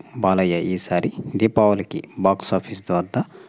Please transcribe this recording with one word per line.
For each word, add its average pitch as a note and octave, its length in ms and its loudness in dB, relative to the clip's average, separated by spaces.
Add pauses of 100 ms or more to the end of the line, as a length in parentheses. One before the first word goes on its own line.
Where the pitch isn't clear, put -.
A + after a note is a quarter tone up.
(180)
బాలయ్య F#2 420 2
ఈసారి F2 520 -2 (240)
దీపావళికి G#2 680 2 (160)
బాక్సాఫీస్ F#2+ 720 -2
వద్ద F2+ 320 -2 (260)